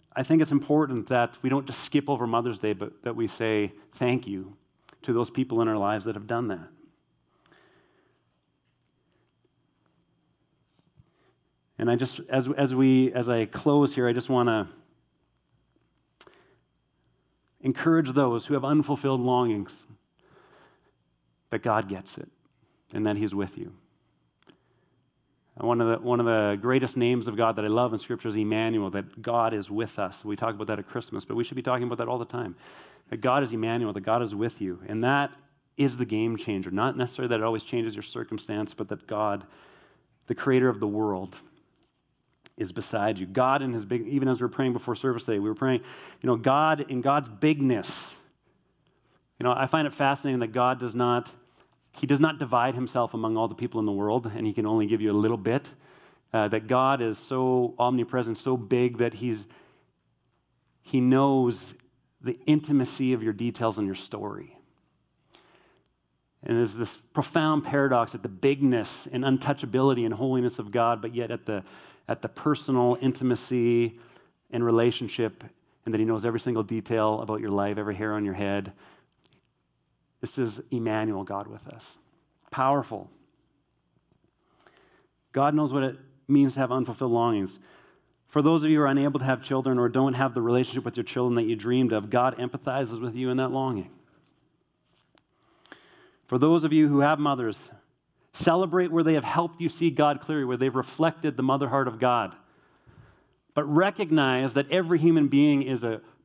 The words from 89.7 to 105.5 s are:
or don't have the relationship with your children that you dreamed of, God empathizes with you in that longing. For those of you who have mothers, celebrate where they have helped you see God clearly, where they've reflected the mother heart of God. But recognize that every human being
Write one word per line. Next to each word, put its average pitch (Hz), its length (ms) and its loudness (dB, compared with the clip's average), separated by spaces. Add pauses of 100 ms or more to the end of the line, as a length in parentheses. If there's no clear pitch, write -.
or 123 80 4
don't 131 260 2
have 127 200 0
the 123 80 0
relationship 123 420 2
with 120 140 -6
your 120 60 -4
children 123 320 -2
that 117 120 2
you 113 80 0
dreamed 117 380 2
of, 107 160 -2
God 123 280 2
empathizes 123 640 -6
with 117 160 -6
you 127 140 -2
in 127 80 0
that 131 140 -2
longing. 127 400 -4 (2250)
For 127 100 0
those 156 260 6
of 156 100 2
you 156 140 8
who 143 140 4
have 147 180 4
mothers, 127 520 -2 (640)
celebrate 175 580 2
where 165 120 2
they 160 100 4
have 147 100 2
helped 170 380 -2
you 170 80 0
see 165 220 0
God 143 280 2
clearly, 151 240 -2
where 123 140 -2
they've 127 180 2
reflected 151 640 0
the 135 60 0
mother 135 260 2
heart 135 180 2
of 110 120 -8
God. 120 360 2 (1200)
But 147 120 0
recognize 147 920 2
that 139 160 2
every 175 260 2
human 156 300 6
being 139 340 6